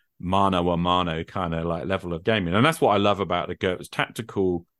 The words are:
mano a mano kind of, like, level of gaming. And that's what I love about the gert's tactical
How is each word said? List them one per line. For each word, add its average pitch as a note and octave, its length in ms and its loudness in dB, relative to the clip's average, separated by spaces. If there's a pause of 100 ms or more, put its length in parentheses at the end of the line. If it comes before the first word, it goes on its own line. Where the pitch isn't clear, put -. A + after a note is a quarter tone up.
(220)
mano F#2 480 2
a F2 60 2
mano E2+ 480 0
kind E2+ 300 -4
of, E2 120 -4
like, E2 200 -4
level F#2 280 -4
of E2 100 -8
gaming. G2+ 300 0
And A2+ 120 4
that's E3 160 0
what A2 120 4
I G#2 40 4
love G2+ 240 2
about F2 260 -2
the F2 80 -8
gert's F2+ 320 -4
tactical F#2+ 800 -4 (140)